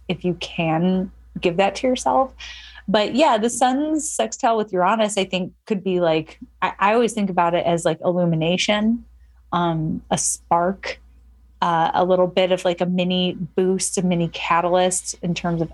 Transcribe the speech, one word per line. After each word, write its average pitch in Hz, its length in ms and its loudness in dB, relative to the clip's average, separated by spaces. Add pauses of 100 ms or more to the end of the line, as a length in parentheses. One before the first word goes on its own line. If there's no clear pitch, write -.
if - 180 -6
you 180 100 0
can 175 760 -2 (280)
give 170 180 0
that 196 180 2
to - 120 -2
yourself. 254 460 0 (540)
But 208 280 2
yeah, 269 220 4
the 220 120 0
sun's 277 600 0
sextile 226 460 0
with 208 160 -2
Uranus, 208 460 2
I 190 60 0
think 185 280 -6 (140)
could 190 160 -2
be 180 160 0
like, 160 400 0 (240)
I, 185 160 -2
I 202 140 2
always 233 200 2
think 202 160 -2
about 175 240 2
it 175 120 0
as, 170 200 0
like, 165 180 0
illumination, 180 1000 0 (480)
um, 170 560 -2
a - 80 0
spark, - 840 -2 (640)
uh, 165 320 2
a - 100 2
little 180 240 2
bit 185 240 0
of, 180 140 0
like, 175 160 0
a 180 60 0
mini 180 500 0 (180)
boost, 185 440 0
a - 40 0
mini 170 260 0
catalyst 175 920 0
in 170 140 -4
terms 170 260 -2
of 160 120 -4